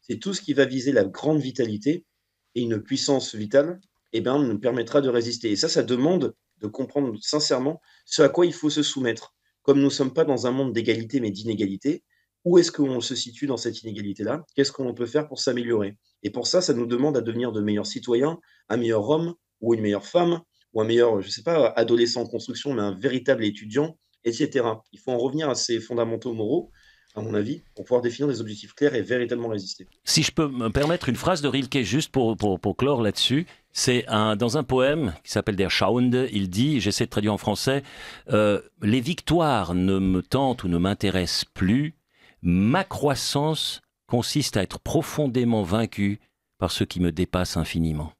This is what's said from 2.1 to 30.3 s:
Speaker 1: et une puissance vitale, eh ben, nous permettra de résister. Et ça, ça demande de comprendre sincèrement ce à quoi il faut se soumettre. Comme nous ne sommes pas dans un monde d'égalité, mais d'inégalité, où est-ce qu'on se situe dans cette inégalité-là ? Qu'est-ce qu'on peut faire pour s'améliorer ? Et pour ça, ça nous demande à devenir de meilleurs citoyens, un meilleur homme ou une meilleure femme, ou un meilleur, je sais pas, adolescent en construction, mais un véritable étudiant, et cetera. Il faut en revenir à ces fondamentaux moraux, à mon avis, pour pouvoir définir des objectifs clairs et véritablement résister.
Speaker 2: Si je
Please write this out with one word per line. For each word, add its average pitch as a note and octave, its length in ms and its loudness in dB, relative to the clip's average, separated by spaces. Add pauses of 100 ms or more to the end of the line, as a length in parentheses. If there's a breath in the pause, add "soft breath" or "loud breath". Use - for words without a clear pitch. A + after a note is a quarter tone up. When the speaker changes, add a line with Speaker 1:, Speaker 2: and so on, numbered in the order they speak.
Speaker 1:
et A#2+ 80 -2
une A2+ 180 -2
puissance C3+ 540 -2
vitale, C#3 460 0 (320)
eh A2 80 0
ben, B2 180 0
nous A#2 200 0
permettra A#2+ 420 0
de C3+ 80 0
résister. A#2 420 0
Et G2+ 60 0
ça, E3 120 0
ça E3 140 0
demande B2+ 520 0 (240)
de G#2+ 100 -8
comprendre B2+ 520 -4
sincèrement D3 600 -2 (260 soft breath)
ce - 160 2
à D3 60 8
quoi F3 180 4
il D#3 80 -2
faut D3+ 160 -2
se D3 140 0
soumettre. B2 500 -4 (280)
Comme C#3 160 6
nous C#3 80 6
ne C#3 40 4
sommes C3 240 -2
pas D#3+ 100 2
dans C3 220 0
un B2 60 2
monde C3 200 0
d'égalité, A2+ 460 0
mais A2 140 -2
d'inégalité, G#2+ 720 -4 (400)
où F3 140 6
est-ce E3+ 120 4
qu'on C3 300 0
se A#2+ 160 -6
situe B2 320 -8
dans B2+ 80 0
cette A2 260 -6
inégalité-là ? G#2+ 600 -6 (100)
Qu'est-ce C#3 160 2
qu'on B2 240 -6
peut A#2+ 120 -4
faire D3+ 200 -2
pour C3+ 140 -12
s'améliorer ? A#2 560 -2 (260)
Et G#2 80 -4
pour A#2+ 160 -6
ça, F3+ 140 2
ça E3 120 0
nous A#2+ 140 0
demande C3 300 0
à A#2+ 40 2
devenir A#2 300 -4
de G#2+ 100 -4
meilleurs G#2 260 0
citoyens, C3+ 520 0 (300 soft breath)
un G#2+ 80 0
meilleur A2+ 320 0
homme E3 260 0 (260)
ou A#2 140 2
une A2 60 -2
meilleure G2+ 260 0
femme, E3+ 340 2 (320)
ou A2 80 -2
un G#2+ 40 4
meilleur, A#2 360 4
je G2 80 -8
sais G#2+ 140 -8
pas, D3+ 260 4
adolescent A#2+ 540 2
en A2+ 40 -4
construction, B2 460 -8
mais A#2 80 -2
un G2+ 140 -2
véritable B2 500 -2
étudiant, A2 540 -2 (260)
et A#2 80 0
cetera. A#2 500 -2 (100)
Il - 80 -20
faut - 100 -8
en B2 80 0
revenir C3+ 320 -2
à B2 40 0
ces A2+ 260 -2
fondamentaux A#2 520 -4
moraux, A2+ 380 -2 (440 soft breath)
à G#2+ 60 -10
mon A2 140 -6
avis, A#2 260 -2 (140)
pour F#2+ 100 -14
pouvoir B2 160 2
définir A#2+ 260 -2
des B2 140 -2
objectifs G#2+ 320 -12
clairs C#3+ 220 0
et A2+ 80 0
véritablement A#2+ 480 -2
résister. F#2+ 360 -10 (180)
Speaker 2:
Si - 180 0
je - 100 -2